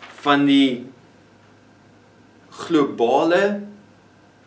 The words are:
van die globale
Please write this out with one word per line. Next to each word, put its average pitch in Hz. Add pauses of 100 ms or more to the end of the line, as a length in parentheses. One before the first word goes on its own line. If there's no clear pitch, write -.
(220)
van 143
die 135 (1600)
globale 165 (880)